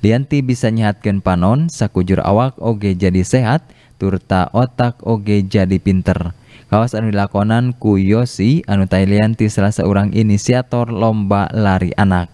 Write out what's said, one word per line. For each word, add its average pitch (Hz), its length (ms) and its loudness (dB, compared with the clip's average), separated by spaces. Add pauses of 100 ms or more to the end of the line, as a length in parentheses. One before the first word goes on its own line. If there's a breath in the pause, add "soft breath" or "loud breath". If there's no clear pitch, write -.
Lianti 135 400 0
bisa 123 240 -2
nyehatkeun 104 560 -2
panon, 101 480 0
sakujur 92 480 -2
awak 117 400 0
oge 101 400 -2
jadi 92 240 2
sehat, 127 400 0 (320 soft breath)
tur 95 240 -2
ta 92 320 -2
otak 120 560 -2
oge 104 400 0
jadi 95 320 0
pinter. 90 560 -2 (320 loud breath)
Kawas 110 320 0
anu 110 160 -2
dilakonan 107 640 0
ku 104 160 2
Yosi, 110 720 0
anu 98 240 0
teh 95 160 2
Lianti 107 400 0
salah 104 240 0
seorang 98 400 0
inisiator 117 800 0
lomba 104 640 0
lari 95 400 0
anak. 92 380 0